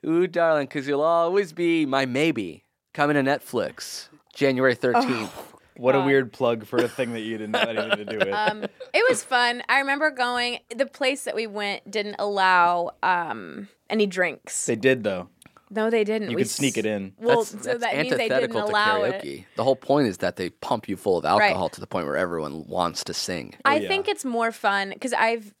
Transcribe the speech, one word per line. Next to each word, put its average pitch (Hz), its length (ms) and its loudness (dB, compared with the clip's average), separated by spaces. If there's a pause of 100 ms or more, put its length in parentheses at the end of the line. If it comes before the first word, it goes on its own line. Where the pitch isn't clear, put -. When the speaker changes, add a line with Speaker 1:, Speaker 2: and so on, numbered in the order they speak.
Speaker 1:
Ooh, 170 200 2
darling, 165 420 2
'cause 135 180 -6
you'll 143 160 0
always 170 500 2
be 165 340 2
my 135 200 2
maybe. 123 580 -2 (300)
Coming 147 200 2
to 139 80 4
Netflix, - 840 -2 (260)
January 131 400 4
thirteenth. 127 640 0
Speaker 2:
Oh. - 80 -14 (320)
Speaker 3:
What 127 180 2
a 139 40 4
Speaker 2:
God. 139 80 0
Speaker 3:
weird 135 260 2
plug 117 340 -2
for 123 120 -2
a 120 100 2
thing 120 240 -4
that 113 80 -8
you 110 180 -6
didn't 107 160 -6
have - 140 0
anything 202 300 -4
to 208 60 -10
do 208 140 -6
with. 196 160 0
Speaker 2:
Um, 214 300 -2
it - 440 -2
was - 140 2
fun. 240 460 0
I 254 100 4
remember 285 320 0
going, 247 480 -2 (160)
the 247 120 0
place 277 360 -2
that - 140 -6
we 226 100 -4
went 202 420 -6
didn't 208 300 -4
allow, 185 760 4 (100)
um, 165 640 -2 (200)
any 214 180 2
drinks. 180 600 -2
Speaker 3:
They 123 80 2
did, 113 300 4
though. 92 240 -2 (420)
Speaker 2:
No, 214 180 -2
they 226 140 2
didn't. 214 280 -2
Speaker 3:
You 117 60 -2
Speaker 2:
We 175 60 0
Speaker 3:
could 110 80 -2
sneak 131 240 0
Speaker 2:
s-, 113 40 0
Speaker 3:
it 107 80 0
in. 98 320 -2
Speaker 2:
well, 226 260 4
Speaker 1:
That's, - 60 -10
Speaker 2:
so - 80 -16
Speaker 1:
that's 240 240 -4
Speaker 2:
that 233 140 -2
means 254 140 0
they 240 180 0
didn't - 40 2
Speaker 1:
antithetical 233 300 2
to 208 40 -2
Speaker 2:
allow 214 380 2
it. - 180 -2
Speaker 1:
karaoke. 71 220 -10 (100)
The 110 80 -2
whole 127 140 4
point 139 320 4
is 90 100 -2
that 87 160 0
they 90 160 -4
pump - 380 -4
you 95 80 -4
full 90 220 2
of 78 40 -2
Speaker 2:
Right. 92 280 4
Speaker 1:
alcohol 87 180 0
to - 120 -10
the 95 60 -12
point 87 200 -4
where 71 100 -2
everyone 80 500 -4
wants 85 380 -2
to - 100 -8
sing. 80 400 -6 (100)
Speaker 2:
I 277 120 2
Speaker 3:
Oh, 311 40 0
yeah. - 80 -6
Speaker 2:
think 392 200 -2
it's - 160 -6
more 233 260 -2
fun 196 500 -2
'cause 247 120 -4
I've 226 480 -2